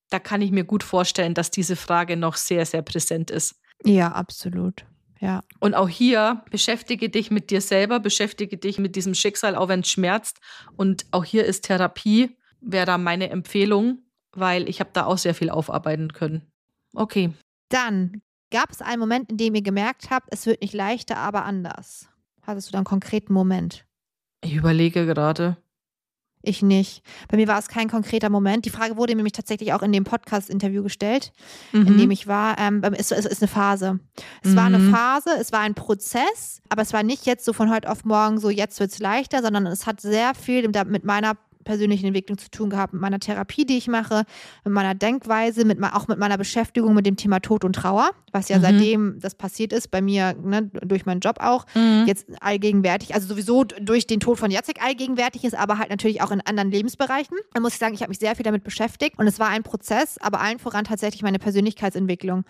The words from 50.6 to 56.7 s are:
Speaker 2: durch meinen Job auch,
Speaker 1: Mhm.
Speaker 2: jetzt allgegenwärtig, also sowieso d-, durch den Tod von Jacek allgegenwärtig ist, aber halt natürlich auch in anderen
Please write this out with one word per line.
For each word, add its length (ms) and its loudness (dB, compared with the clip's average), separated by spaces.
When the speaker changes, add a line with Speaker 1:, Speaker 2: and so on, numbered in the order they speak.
Speaker 2:
durch 200 0
meinen 140 -2
Job 220 -2
auch, 240 2
Speaker 1:
Mhm. 320 6
Speaker 2:
jetzt 180 0
allgegenwärtig, 760 2
also 120 0
sowieso 380 2
d-, 160 -8
durch 260 2
den 140 0
Tod 180 2
von 100 0
Jacek 320 -4
allgegenwärtig 640 -2
ist, 120 -2
aber 220 0
halt 120 -2
natürlich 320 -2
auch 100 0
in 80 0
anderen 320 -2